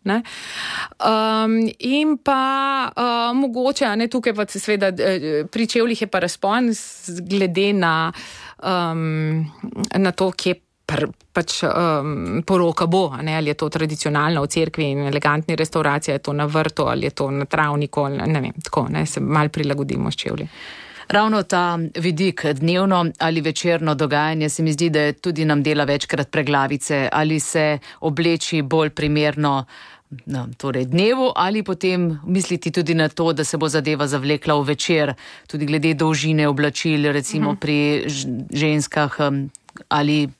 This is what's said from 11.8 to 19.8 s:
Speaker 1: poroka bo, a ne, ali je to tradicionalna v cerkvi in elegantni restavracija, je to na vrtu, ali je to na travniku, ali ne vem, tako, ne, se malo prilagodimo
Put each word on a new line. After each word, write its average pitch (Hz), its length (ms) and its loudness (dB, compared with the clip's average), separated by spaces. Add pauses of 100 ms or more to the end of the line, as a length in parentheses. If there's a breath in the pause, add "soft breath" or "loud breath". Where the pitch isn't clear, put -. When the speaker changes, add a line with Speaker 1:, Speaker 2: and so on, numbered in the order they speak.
Speaker 1:
poroka 175 460 2
bo, 180 220 2
a 131 120 -8
ne, 156 140 -2
ali 156 140 0
je 147 60 0
to 156 140 -2
tradicionalna 151 720 0
v 143 60 0
cerkvi 160 400 0
in 139 160 0
elegantni 147 520 0
restavracija, 151 580 0
je 143 80 -2
to 147 120 -4
na 147 120 0
vrtu, 156 400 0
ali 120 180 0
je 139 80 -2
to 139 180 -4
na 139 160 -2
travniku, 147 580 0
ali 139 220 -4
ne 151 160 0
vem, - 180 -4
tako, - 280 -2
ne, 156 180 -2
se - 140 -6
malo 151 300 0
prilagodimo 139 600 -2